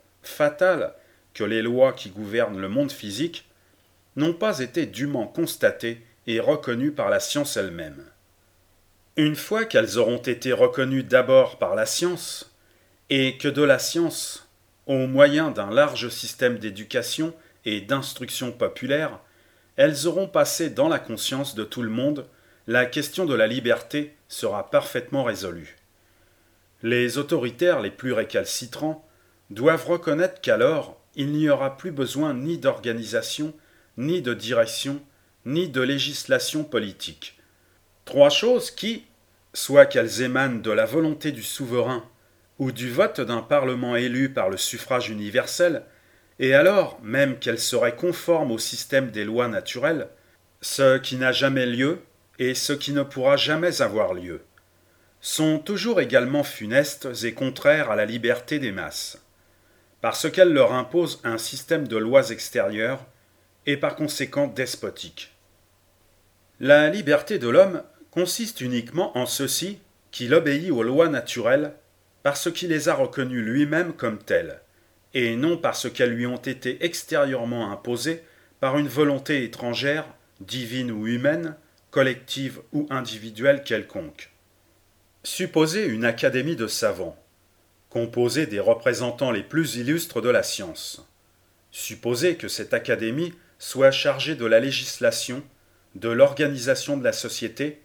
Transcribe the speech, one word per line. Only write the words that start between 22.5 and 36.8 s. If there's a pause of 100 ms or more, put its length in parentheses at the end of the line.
la
question
de
la
liberté (100)
sera
parfaitement
résolue. (1080)
Les
autoritaires
les
plus
récalcitrants (400)
doivent
reconnaître
qu'alors, (140)
il
n'y
aura
plus
besoin
ni
d'organisation, (420)
ni
de
direction, (460)
ni
de
législation
politique. (640)